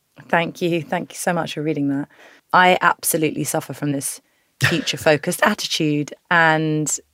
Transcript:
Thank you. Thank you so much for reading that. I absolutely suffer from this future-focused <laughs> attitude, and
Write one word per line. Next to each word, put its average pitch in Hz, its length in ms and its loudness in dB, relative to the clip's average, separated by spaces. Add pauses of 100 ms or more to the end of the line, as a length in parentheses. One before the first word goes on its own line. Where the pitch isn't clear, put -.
(280)
Thank 165 340 -2
you. 170 200 0
Thank - 300 -6
you - 60 -16
so 185 140 -2
much 160 220 -4
for 156 80 -8
reading 147 260 -2
that. 139 200 -4 (440)
I 180 280 6
absolutely 156 640 0
suffer 147 300 -6
from 147 180 -4
this - 280 -6 (420)
future-focused 156 800 0
<laughs> - 20 4
attitude, 151 720 0 (160)
and 156 680 2 (160)